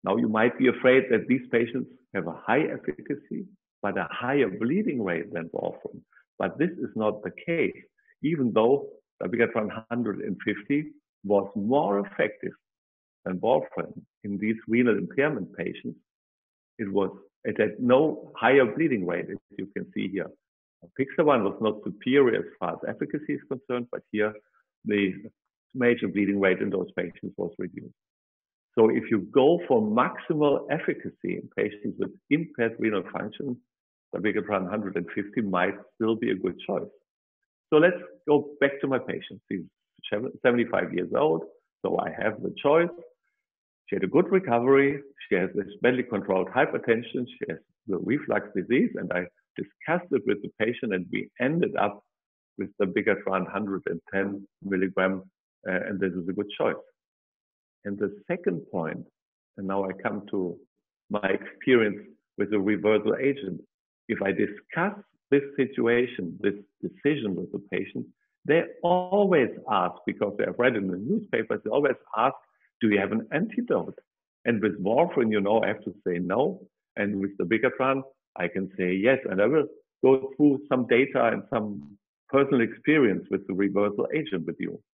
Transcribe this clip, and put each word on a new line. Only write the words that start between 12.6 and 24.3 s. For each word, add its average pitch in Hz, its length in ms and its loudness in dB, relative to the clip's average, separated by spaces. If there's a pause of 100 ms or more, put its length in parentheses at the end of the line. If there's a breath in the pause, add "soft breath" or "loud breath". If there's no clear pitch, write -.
than 92 120 -4
warfarin 123 560 -2 (300)
in 101 160 -6
these 107 160 0 (120)
renal 113 300 4
impairment 117 580 -2
patients. - 440 -8 (800)
It 101 120 -6
was, 98 200 0 (320)
it 110 160 -4
had 107 200 2
no 131 560 2
higher 131 300 6
bleeding 127 400 0
rate, 87 240 -4
as 98 80 -10 (220)
you 95 160 -8
can 95 180 -6
see 104 180 -4
here. 87 160 -4 (560)
Apixaban 135 600 2
was 95 180 0
not 107 220 2
superior 123 560 2
as - 60 -4 (140)
far 82 140 -2
as - 220 -6
efficacy 147 380 -6
is 139 140 -6
concerned, 123 440 -6
but - 100 -8 (100)
here 107 220 0 (520)